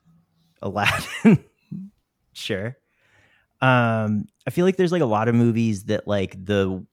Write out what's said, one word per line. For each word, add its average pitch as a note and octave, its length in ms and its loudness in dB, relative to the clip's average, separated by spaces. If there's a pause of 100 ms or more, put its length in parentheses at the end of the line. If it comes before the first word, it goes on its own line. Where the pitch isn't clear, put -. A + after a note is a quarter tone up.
(600)
Aladdin. - 880 0
<laughs> - 40 -20 (800)
Sure. G#2+ 460 -8 (840)
Um, A2+ 680 0 (220)
I B2+ 40 -4
feel F3 120 0
like F#3 140 2
there's, F3+ 160 0
like, F3 80 0
a C#3+ 40 2
lot A2 220 0
of A#2 80 2
movies A2+ 500 0
that, G#2 220 -4
like, F#2+ 380 -4
the F#2+ 480 0